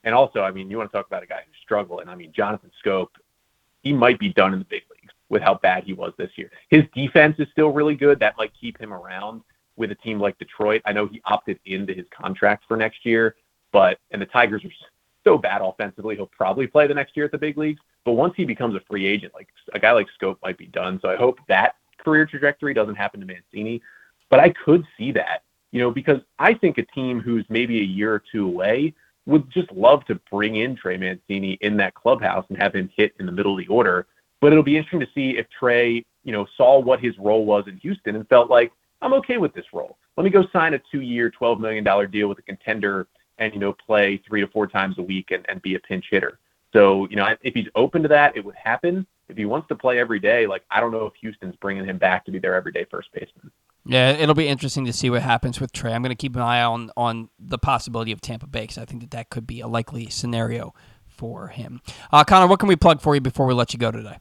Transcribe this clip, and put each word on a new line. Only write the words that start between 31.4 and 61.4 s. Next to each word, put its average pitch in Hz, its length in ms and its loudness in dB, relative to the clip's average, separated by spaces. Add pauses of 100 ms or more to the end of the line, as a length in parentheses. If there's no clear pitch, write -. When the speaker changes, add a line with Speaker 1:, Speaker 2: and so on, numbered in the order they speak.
Speaker 1:
in 104 180 -2
that 95 160 -2
clubhouse 101 540 0
and 92 100 -10
have 101 160 0
him 95 220 -4
hit 107 220 0
in 95 80 -8
the 87 60 -8
middle 98 200 -2
of 95 60 -4
the 87 100 -10
order. 95 380 2 (340)
But 147 120 8
it'll 156 120 6
be 143 120 2
interesting 156 240 -4
to 123 140 -6
see 131 240 -4
if 113 120 -6
Trey, 120 540 0 (200)
you 120 80 -10
know, 104 140 -4 (100)
saw 135 220 8
what 123 220 2
his 120 180 -4
role 107 260 2
was 104 240 2
in 95 100 -18
Houston 113 380 -8
and 107 120 -10
felt 120 220 8
like, 120 220 6 (280)
"I'm 262 140 0
okay 262 240 0
with 170 160 -2
this 87 180 -14
role. - 240 -12 (200)
Let 170 80 -2
me 190 60 4
go 190 220 6
sign 160 220 2
a 131 60 -4 (100)
two-year, 120 400 -2
twelve 117 300 -2
million 110 240 -4
dollar 101 220 2
deal 104 220 -2
with 101 100 -6
a - 40 -20
contender 101 640 -6 (320)
and, 107 160 -4
you 101 60 -8
know, 101 120 -2
play 101 540 0
three 107 140 -2
to 98 80 -2
four 104 180 -2
times 95 320 -4
a 92 40 -8
week 95 280 -8
and, 92 180 -6
and 87 140 -10
be 95 140 -4
a - 40 -6
pinch - 300 -8
hitter." - 280 -6 (340)
So, 98 360 6
you 104 80 -8
know, 101 80 0
I, 110 180 0
if 131 120 -6
he's 107 200 -4
open 131 280 2
to 151 60 0
that, 147 280 4
it 104 80 -8
would 101 120 -16
happen. 175 500 -2 (220)
If - 80 -16
he 110 80 -4
wants 131 240 -4
to 151 80 -4
play 123 220 0
every 113 200 -2
day, 110 280 2
like, 98 240 -6
I 101 100 2
don't 117 100 0
know 110 160 -4
if - 140 -12
Houston's 107 360 -12
bringing 98 280 -6
him 95 120 -8
back 92 280 0
to - 80 -12
be 95 60 -8
their 92 160 -2
everyday 90 360 -4
first - 220 -14
baseman. - 380 -18 (340)
Speaker 2:
Yeah, 127 260 4
it'll 151 240 2
be 156 120 2
interesting 139 380 -4
to 117 80 -4
see - 180 -2
what 120 120 0
happens 123 380 -2
with 127 120 -8
Trey. 117 200 -6
I'm 117 100 -4
gonna 127 120 -4
keep 127 220 -8
an 123 60 -2
eye 120 200 2
on, 117 340 -4
on 113 320 -4 (100)
the 123 200 -10
possibility 117 540 -2
of 101 80 -10
Tampa 120 260 -12
Bay 120 200 -10
'cause - 120 -16
I 117 60 -12
think 120 160 -14
that 117 120 -20
that 117 180 -12
could 113 160 -10
be 120 140 -12
a 117 60 -12
likely 117 420 -6
scenario 117 640 -6 (360)
for - 400 -14